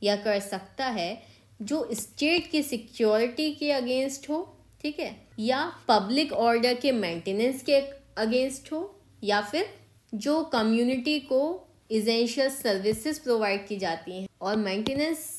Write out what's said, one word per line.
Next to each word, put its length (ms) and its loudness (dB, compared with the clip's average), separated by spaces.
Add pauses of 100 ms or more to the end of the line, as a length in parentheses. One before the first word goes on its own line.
या 120 2
कर 240 0
सकता 460 -8
है 360 -4 (400)
जो 300 -2
स्टेट 600 -2
की 120 0
सिक्योरिटी 880 0
के 200 -2
against 580 -2
हो, 280 -6 (240)
ठीक 180 -6
है, 280 -10 (120)
या 340 0 (140)
पब्लिक 460 4
ऑर्डर 400 4
के 180 0
मेंटेनेंस 800 0
के 120 6 (380)
against 520 0
हो, 300 -6 (220)
या 180 2
फिर 240 -2 (480)
जो 300 0
कम्युनिटी 760 2
को 480 -2 (240)
essential 580 2
services 680 -2
provide 480 0
की 100 -6
जाती 440 -6
हैं 60 -10 (140)
और 140 -2
maintenance 640 0 (220)